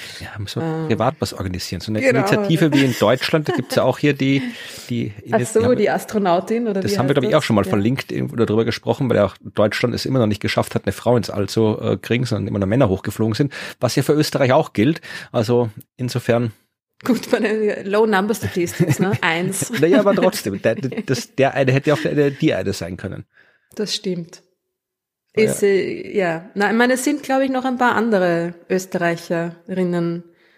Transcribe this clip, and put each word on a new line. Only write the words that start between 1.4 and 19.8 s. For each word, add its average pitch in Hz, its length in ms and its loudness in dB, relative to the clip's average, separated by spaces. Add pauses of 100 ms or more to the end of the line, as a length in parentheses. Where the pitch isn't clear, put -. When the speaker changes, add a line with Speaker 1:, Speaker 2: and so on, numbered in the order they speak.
Speaker 1:
So 107 120 -6
eine 107 80 -2
Speaker 2:
genau. 262 180 4
Speaker 1:
Initiative 165 540 2
wie 139 120 4
in 123 140 0
Deutschland, 131 500 2
da 190 60 0
gibt's - 220 -4
ja 101 80 4
auch 127 140 2
hier 147 140 2
die, 139 300 0 (480)
die 117 220 -4 (180)
Speaker 2:
Ach 117 160 2
so, 220 160 2
Speaker 1:
haben 240 80 2
wir, 247 60 2
Speaker 2:
die 208 120 2
Astronautin 190 760 0
oder 196 140 -2
Speaker 1:
das 196 100 -2
Speaker 2:
wie 202 80 0
Speaker 1:
haben 123 80 2
wir, 139 40 2
Speaker 2:
heißt 139 40 2
Speaker 1:
glaub 139 100 2
ich, - 60 0
Speaker 2:
das? 156 80 4
Speaker 1:
auch 135 60 2
schon 117 100 0
mal 98 100 4
Speaker 2:
Ja. 95 60 -2
Speaker 1:
verlinkt 107 400 0
irgendwo 131 240 -4
oder 117 100 0
drüber 107 200 2
gesprochen, 117 440 -4
weil 110 120 2
auch 98 200 0
Deutschland 110 540 0
es 107 100 -4
immer 131 140 0
noch 113 80 4
nicht 107 160 -2
geschafft - 320 -2
hat, - 100 -4
eine 95 80 -2
Frau 123 240 0
ins - 140 -2
All 101 180 -4
zu, 110 320 0
äh, 110 160 0
kriegen, 123 280 -2
sondern 101 240 -4
immer 107 100 -2
nur 95 80 0
Männer 117 220 4
hochgeflogen 110 480 -2
sind, 139 160 0 (260)
was 123 160 -2
ja 143 80 2
für 147 120 2
Österreich 143 380 2
auch 151 200 2
gilt. 131 280 2 (300)
Also 120 400 0 (260)
insofern 120 540 0 (540)
Speaker 2:
Gut, - 260 0
bei 233 80 2
den 214 480 -2
Low 208 200 2
Number 208 280 0
Statistics, 175 640 -2
ne? 185 180 0
Speaker 1:
<laughs> - 40 -8
Speaker 2:
Eins. 180 580 -2
Speaker 1:
Naja, 165 220 6